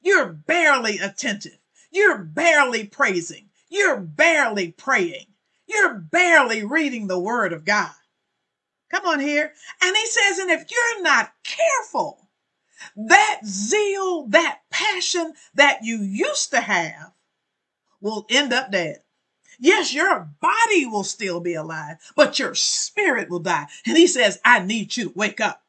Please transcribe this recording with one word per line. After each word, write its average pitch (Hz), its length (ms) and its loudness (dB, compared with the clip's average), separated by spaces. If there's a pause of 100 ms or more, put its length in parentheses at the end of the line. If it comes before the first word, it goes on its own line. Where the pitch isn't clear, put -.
You're 302 300 2
barely 247 640 0
attentive. 202 580 -6 (360)
You're 349 260 4
barely 240 680 2
praising. 190 640 -4 (180)
You're 339 320 0
barely 208 720 0
praying. 185 540 -2 (420)
You're 392 260 2
barely 247 720 2
reading 247 420 -2
the 185 140 -2
Word 196 320 -2
of 156 120 -12
God." 202 280 0 (960)
Come 370 160 -2
on 311 140 0
here. 294 320 -2 (280)
And 370 160 2
he 440 100 0
says, 403 320 2
"And 381 120 -4
if 330 200 0
you're 466 320 -2
not 262 300 2 (120)
careful, 508 840 -2 (680)
that 370 500 2
zeal, 359 840 -2
that 311 320 2 (100)
passion 359 640 -4 (200)
that 269 300 2
you 226 180 -6
used 285 480 -4
to 254 100 0
have 170 520 -6 (880)
will 208 280 -8
end 254 240 0
up 247 200 -2
dead." 165 300 -4 (580)
Yes, 320 340 2
your 285 340 0 (120)
body 403 440 2
will 214 200 -4
still 185 340 -6
be 170 160 -4
alive, 156 440 -10 (180)
but - 240 4
your - 160 -6
spirit 262 720 -2
will 175 80 -4
die. 156 300 -2 (180)
And 226 100 2
he 339 120 8
says, 214 360 2
"I 233 140 6
need 202 380 -4
you 240 80 -4
to - 100 -8
wake 208 260 -4
up." 190 280 -4